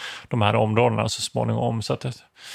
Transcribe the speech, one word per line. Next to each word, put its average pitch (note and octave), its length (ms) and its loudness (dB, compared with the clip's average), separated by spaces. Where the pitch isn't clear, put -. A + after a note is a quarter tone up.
de A#2 140 2
här G#2 140 4
områdena A2 520 2
så - 140 -6
småningom. A#2 600 -2
Så C3+ 100 -4
att B2+ 80 -6
det, B2+ 120 -6